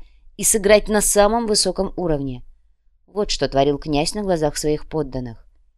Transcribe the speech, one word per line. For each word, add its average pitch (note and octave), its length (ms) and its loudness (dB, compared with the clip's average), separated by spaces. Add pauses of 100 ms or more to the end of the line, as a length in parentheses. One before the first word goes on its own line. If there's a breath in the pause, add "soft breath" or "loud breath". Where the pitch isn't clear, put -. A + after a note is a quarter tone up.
(360)
и G3+ 80 -6
сыграть G#3 440 4
на G#3 140 2
самом G#3 460 2
высоком G3 500 -2
уровне. C#3 480 -4 (640)
Вот - 240 -4
что - 180 -2
творил C#3 300 2
князь D3+ 340 -2
на G#3 80 -6
глазах D#3+ 340 0
своих D3+ 320 -4
подданных. B2+ 600 -8 (300)